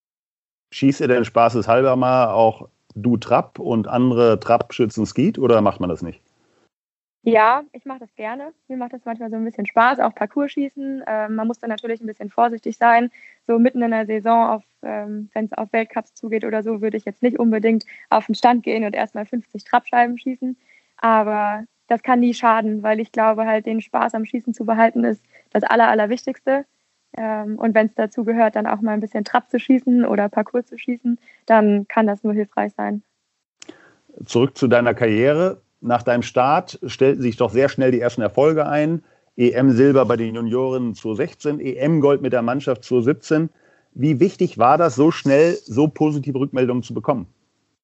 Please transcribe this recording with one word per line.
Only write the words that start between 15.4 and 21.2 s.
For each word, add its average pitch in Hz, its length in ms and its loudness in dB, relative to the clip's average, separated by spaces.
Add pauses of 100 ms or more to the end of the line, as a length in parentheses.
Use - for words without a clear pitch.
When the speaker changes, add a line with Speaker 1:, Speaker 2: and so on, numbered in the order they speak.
Speaker 2:
auf 214 200 -8
Weltcups 226 400 -4
zugeht 214 320 -6
oder 214 160 -4
so, 214 200 -6
würde 214 160 -2
ich 208 80 -10
jetzt 208 180 -6
nicht 247 160 0
unbedingt 226 460 2 (240)
auf 220 180 2
den 214 80 -2
Stand 240 280 4
gehen 220 200 -2
und 208 120 -4
erstmal 214 300 -6
fünfzig 214 380 -10
Trapscheiben 240 560 0
schießen. 254 360 -8 (420)
Aber 214 680 0 (240)